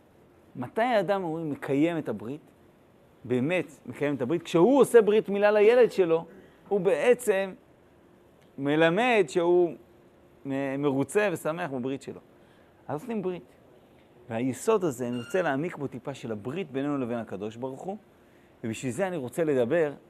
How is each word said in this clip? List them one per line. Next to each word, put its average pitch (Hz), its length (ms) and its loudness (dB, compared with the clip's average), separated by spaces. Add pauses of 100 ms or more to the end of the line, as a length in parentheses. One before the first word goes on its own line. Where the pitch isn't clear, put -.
(560)
מתי 131 260 -6
האדם, 196 420 0
אומרים, 160 260 -6
מקיים 151 480 0
את 147 120 -6
הברית, 113 320 -8 (800)
באמת 139 420 0 (200)
מקיים 143 300 -4
את 120 60 -8
הברית? 160 220 -2
כשהוא 233 360 6
עושה 233 220 8
ברית 208 280 2
מילה 202 220 2
לילד 214 400 6
שלו, 165 340 2 (420)
הוא 202 120 0
בעצם 190 720 2 (1040)
מלמד 165 680 2
שהוא 175 460 2 (720)
מ-, 135 360 -4
מרוצה 143 500 0
ושמח 160 400 -6
בברית 131 300 -6
שלו. 98 180 -14 (680)
אז 147 140 -6
עושים 220 200 -6
ברית. 180 220 -6 (880)
והיסוד 127 540 -2
הזה, 127 240 -4
אני 123 100 -6
רוצה 147 240 -4
להעמיק 156 360 -4
בו 139 100 -8
טיפה 131 260 -12
של 120 180 -10
הברית 131 400 -8
בינינו 139 260 -4
לבין 120 200 -4
הקדוש 110 380 -10
ברוך 131 260 -10
הוא, 190 160 -10 (680)
ובשביל 117 280 -6
זה 180 160 -4
אני 180 100 -6
רוצה 131 260 -6
לדבר 147 500 2 (160)